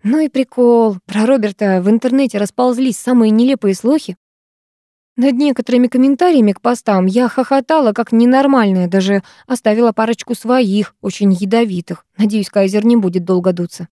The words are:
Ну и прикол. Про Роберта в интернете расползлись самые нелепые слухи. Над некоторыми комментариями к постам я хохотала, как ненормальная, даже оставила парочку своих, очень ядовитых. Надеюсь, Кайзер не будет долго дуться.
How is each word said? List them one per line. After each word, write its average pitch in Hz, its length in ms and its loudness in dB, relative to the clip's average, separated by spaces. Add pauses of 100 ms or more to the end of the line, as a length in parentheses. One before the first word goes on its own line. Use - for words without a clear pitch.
Ну 254 180 0
и 302 100 -2
прикол. 240 720 2
Про 214 220 -2
Роберта 208 560 0
в 196 80 0
интернете 240 480 0
расползлись 247 580 -2
самые 233 340 2
нелепые 226 440 0
слухи. 226 420 -2 (1000)
Над 254 160 0
некоторыми 247 540 0
комментариями 262 640 2
к - 100 -8
постам 214 420 -2
я 226 240 0
хохотала, 269 640 0
как 226 200 -4
ненормальная, 233 760 2
даже 190 340 0 (240)
оставила 226 460 0
парочку 220 420 -4
своих, 214 680 -2
очень 196 320 0
ядовитых. 190 720 -4 (100)
Надеюсь, 208 320 -2
Кайзер 202 380 0
не 240 100 4
будет 185 300 -2
долго 185 260 0
дуться. 175 400 -8